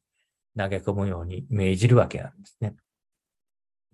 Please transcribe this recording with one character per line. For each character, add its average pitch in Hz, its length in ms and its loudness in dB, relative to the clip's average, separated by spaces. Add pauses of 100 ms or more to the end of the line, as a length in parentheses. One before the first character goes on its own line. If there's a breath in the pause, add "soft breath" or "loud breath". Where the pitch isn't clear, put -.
(580)
投 98 120 -2
げ 98 80 -2
込 98 160 -2
む 98 140 -2
よ 90 140 -4
う 85 40 -8
に 92 240 -10
命 95 260 2
じ 104 120 2
る 120 100 8
わ 110 100 6
け - 120 -8
な - 100 -12
ん - 120 -20
で - 40 -20
す - 160 -20
ね。 104 140 -6 (1200)